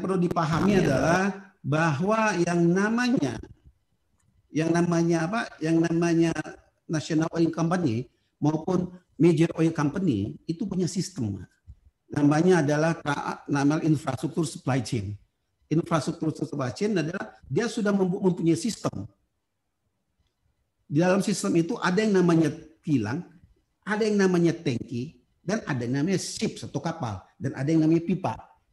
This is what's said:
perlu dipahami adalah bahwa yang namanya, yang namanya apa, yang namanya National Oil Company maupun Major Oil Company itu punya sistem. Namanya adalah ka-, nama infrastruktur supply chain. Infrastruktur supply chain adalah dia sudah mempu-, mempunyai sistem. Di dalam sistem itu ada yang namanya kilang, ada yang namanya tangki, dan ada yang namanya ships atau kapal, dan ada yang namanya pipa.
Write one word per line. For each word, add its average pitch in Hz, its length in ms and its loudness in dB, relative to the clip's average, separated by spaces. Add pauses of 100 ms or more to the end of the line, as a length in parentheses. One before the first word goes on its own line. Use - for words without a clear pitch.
perlu 185 160 -2
dipahami 175 560 0
adalah 175 880 0
bahwa 170 720 0
yang 170 320 0
namanya, 208 720 0 (1120)
yang 165 240 0
namanya 170 480 2
apa, 214 180 -4 (220)
yang 165 160 2
namanya 165 560 2 (480)
National 160 480 -2
Oil 165 160 2
Company 165 560 0 (400)
maupun 180 480 0 (240)
Major 165 400 4
Oil 160 160 2
Company 143 640 -2 (100)
itu 165 220 -6
punya 185 180 -2
sistem. 107 640 -6 (640)
Namanya 156 480 4
adalah 151 400 0
ka-, - 480 -6
nama 143 340 2
infrastruktur 156 640 0
supply 135 400 -2
chain. 101 320 -4 (560)
Infrastruktur 160 640 -2
supply 143 400 -6
chain 214 240 -2
adalah 165 480 -6
dia 214 240 -2
sudah 208 240 0
mempu-, 190 240 0
mempunyai 165 400 2
sistem. - 480 -6 (1800)
Di 147 160 -2
dalam 185 240 2
sistem 196 320 -2
itu 165 240 0
ada 185 240 0
yang 202 160 4
namanya 165 320 4 (320)
kilang, 135 400 -2 (640)
ada 208 160 -2
yang 202 240 4
namanya 170 260 4
tangki, 127 680 -6 (160)
dan 214 260 -4
ada 127 220 -4
yang 139 160 0
namanya 185 160 0
ships - 480 -6
atau - 160 -8
kapal, 120 400 -8 (160)
dan - 160 -6
ada 139 160 -2
yang 156 160 4
namanya 165 160 4
pipa. 143 320 -2 (380)